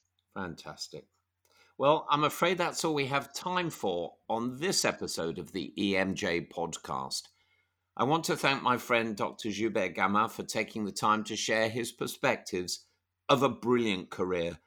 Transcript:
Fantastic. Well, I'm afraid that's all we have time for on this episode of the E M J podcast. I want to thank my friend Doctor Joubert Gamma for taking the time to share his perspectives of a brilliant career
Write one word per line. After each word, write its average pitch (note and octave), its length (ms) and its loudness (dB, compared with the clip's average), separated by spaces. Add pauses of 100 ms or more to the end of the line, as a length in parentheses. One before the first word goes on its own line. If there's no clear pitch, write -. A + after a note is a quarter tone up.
(340)
Fantastic. D#2 720 -10 (720)
Well, D3 320 4
I'm C#3+ 140 4
afraid E3+ 340 2
that's E3+ 280 0
all D#3+ 100 2
we C#3 120 0
have C#3 260 -2
time F3+ 360 -2
for F2 440 -2 (160)
on A#2 300 -2
this F3+ 260 0
episode E2+ 540 -2
of - 120 -10
the F2+ 260 -6
E G2 200 2
M F#2+ 180 2
J F2 260 0
podcast. D#2+ 800 -6 (760)
I A#2 80 2
want D#3 200 2
to D#3+ 120 0
thank C#3 260 2
my B2 140 4
friend A2+ 400 0
Doctor A2 340 -4
Joubert G2 440 0
Gamma G#2 340 2
for - 140 -8
taking G#2+ 420 -4
the G2 80 -6
time G#2+ 320 2
to A2 100 -6
share A2 320 2
his A#2 240 -4
perspectives - 960 -2 (420)
of C#3 160 6
a C#3 60 6
brilliant A2 600 2
career F2 580 -2